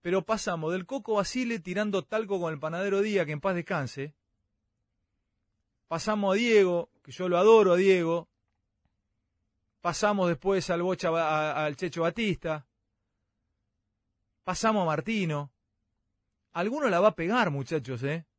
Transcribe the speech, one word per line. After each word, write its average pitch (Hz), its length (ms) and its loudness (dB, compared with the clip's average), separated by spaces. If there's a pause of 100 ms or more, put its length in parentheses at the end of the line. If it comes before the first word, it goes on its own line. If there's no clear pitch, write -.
Pero 180 220 -2
pasamos 175 500 -4
del 185 140 -6
Coco 226 280 -6
Basile 233 440 -2
tirando 190 460 -4
talco 202 360 -4
con 165 120 -4
el 147 80 -10
panadero 190 420 -2
Díaz, 202 240 0
que 151 60 -6
en 147 80 -6
paz 190 160 -2
descanse. 147 580 -6 (1700)
Pasamos 196 440 -2
a 196 40 2
Diego, 202 520 4 (140)
que - 80 -20
yo 180 180 -6
lo 175 80 2
adoro 202 360 8
a 175 40 6
Diego. 175 520 2 (1500)
Pasamos 202 480 0
después 185 420 -2
al 175 120 0
Bocha 180 280 -2
Ba-, 165 180 0
a-, 156 360 -2
al 151 120 -4
Checho 170 260 -6
Batista. 170 640 -2 (1800)
Pasamos 202 400 0
a - 20 0
Martino. 156 640 -2 (1000)
Alguno 233 360 -2
la 175 120 2
va 208 80 6
a - 80 0
pegar, 190 340 0
muchachos, 131 540 -6
¿eh? 156 200 -4 (140)